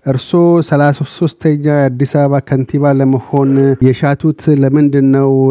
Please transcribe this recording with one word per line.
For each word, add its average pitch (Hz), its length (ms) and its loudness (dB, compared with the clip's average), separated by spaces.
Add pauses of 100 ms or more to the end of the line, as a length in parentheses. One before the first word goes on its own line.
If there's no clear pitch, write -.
እርስዎ 170 560 0
ሠላሳ 147 480 0
ሦስተኛው 151 600 -2
የአዲስ 139 440 -2
አበባ 143 280 0
ከንቲባ 139 500 -2
ለመሆን 135 920 0
የሻቱት 143 720 0
ለምንድን 139 540 2
ነው? 135 280 2 (140)